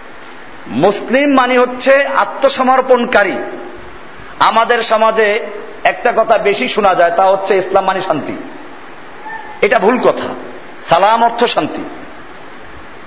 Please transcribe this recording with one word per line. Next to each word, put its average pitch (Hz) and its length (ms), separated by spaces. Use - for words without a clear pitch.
মুসলিম 208 680
মানে 254 240
হচ্ছে 262 480
আত্মসমর্পণকারী। 254 1160
আমাদের 226 440
সমাজে 220 580
একটা 185 320
কথা 220 220
বেশি 208 300
শোনা 196 260
যায়, 170 220
তা 190 80
হচ্ছে 190 340
ইসলাম 190 260
মানে 190 180
শান্তি। 131 300
এটা 208 180
ভুল 214 220
কথা। 175 280
সালাম 208 360
অর্থ 233 200
শান্তি। - 380